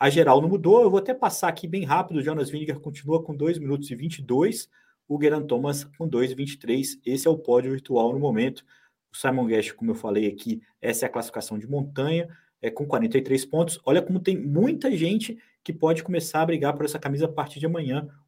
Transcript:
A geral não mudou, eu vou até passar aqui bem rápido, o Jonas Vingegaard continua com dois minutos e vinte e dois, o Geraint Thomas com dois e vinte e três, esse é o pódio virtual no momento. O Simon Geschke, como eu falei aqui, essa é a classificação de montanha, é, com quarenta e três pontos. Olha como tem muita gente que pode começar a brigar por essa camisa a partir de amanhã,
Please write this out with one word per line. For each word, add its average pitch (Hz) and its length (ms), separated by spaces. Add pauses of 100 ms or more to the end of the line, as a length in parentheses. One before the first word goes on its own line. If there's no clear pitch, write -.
A 139 100
geral 143 320
não 165 80
mudou, 196 340
eu 202 60
vou 196 100
até 254 140
passar 220 340
aqui 170 200
bem 185 180
rápido, 165 320
o 139 40
Jonas 147 280
Vingegaard 151 340
continua 156 400
com 151 120
dois 160 220
minutos 143 320
e 123 60
vinte 151 240
e - 20
dois, 139 480 (380)
o 147 140
Geraint 147 260
Thomas 143 360
com - 240
dois 127 240
e 127 40
vinte 143 180
e - 60
três, 131 460
esse 135 220
é 165 40
o 160 60
pódio 127 340
virtual 123 420
no 139 60
momento. 131 440 (480)
O - 60
Simon 131 300
Geschke, 110 280
como 113 160
eu 113 40
falei 104 320
aqui, 113 340 (200)
essa 113 240
é - 20
a - 40
classificação 113 460
de 107 100
montanha, 143 600 (340)
é, 117 80
com 143 160
quarenta 135 320
e 131 40
três 131 240
pontos. 165 400
Olha 175 160
como 185 180
tem 185 180
muita 214 580
gente 208 420 (260)
que 165 100
pode 160 300
começar 160 380
a 160 40
brigar 147 300
por 147 100
essa 147 140
camisa 139 260
a 156 60
partir 143 280
de 156 60
amanhã, 151 420 (200)